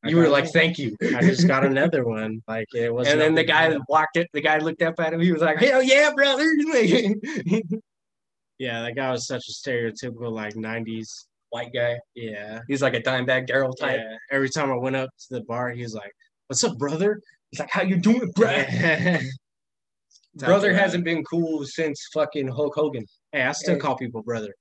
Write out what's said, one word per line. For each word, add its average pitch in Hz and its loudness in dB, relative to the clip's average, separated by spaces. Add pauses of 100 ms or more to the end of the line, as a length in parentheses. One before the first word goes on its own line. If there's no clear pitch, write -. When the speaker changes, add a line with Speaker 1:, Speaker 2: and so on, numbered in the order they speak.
Speaker 1:
I - -4
Speaker 2:
You 156 4
were 170 8
Speaker 1:
got 147 6
Speaker 2:
like, 139 4
Speaker 1:
it. - -8
Speaker 2:
"Thank 165 2
you." 120 -4
Speaker 1:
I - 0
just 180 6
got 135 4
Speaker 2:
<laughs> - -
Speaker 1:
another 139 2
one. 110 -4
Like, 113 -4
it 117 -2
was 123 0
Speaker 2:
And 151 4
then 156 4
the 160 4
Speaker 1:
nothing 160 0
Speaker 2:
guy 160 4
Speaker 1:
bad. 151 0
Speaker 2:
walked 156 2
it, 170 0
the 147 -4
guy 151 2
looked 156 -2
up 165 -2
at 160 -2
him, 165 -2
he 175 4
was 156 0
like, 156 2
"Hell 262 4
yeah, 277 4
brother." 277 2
<laughs> 220 0 (800)
Speaker 1:
Yeah, 117 -6
that 117 -6
guy 131 -2
was 123 -4
such 127 -6
a 107 -14 (160)
stereotypical, 120 -6
like, 107 -8
nineties 113 -10 (240)
Speaker 2:
White 120 -10
guy. 120 0 (180)
Speaker 1:
Yeah. 110 -12
Speaker 2:
He's 139 -2
like 127 2
a 117 0
Dimebag 127 0
Darrell 131 0
type. 131 -2
Speaker 1:
Yeah. 110 -12 (140)
Every 139 0
time 139 -2
I 127 0
went 131 -2
up 131 -4
to - -20
the 117 -6
bar, 120 -6
he 120 -10
was 113 -10
like, 101 -14 (380)
"What's 131 -2
up, 196 -2
brother?" 165 -2 (300)
Speaker 2:
He's 123 -16
like, 147 -8
"How 196 0
you 190 2
doing, 214 2
bruh?" - 2
Speaker 1:
<laughs> 165 0 (1120)
Yeah. - -
Speaker 2:
Brother 190 4
Speaker 1:
Talk 180 2
about 202 4
Speaker 2:
hasn't 175 0
Speaker 1:
it. - -2
Speaker 2:
been 160 -2
cool 160 -2
since 147 -6 (120)
fucking 147 -2
Hulk 143 -4
Hogan. 139 -4 (280)
Speaker 1:
Hey, 143 0
I 131 0
still 175 0
Speaker 2:
Hey. 143 -2
Speaker 1:
call 135 -2
people 123 -8
brother. 110 -6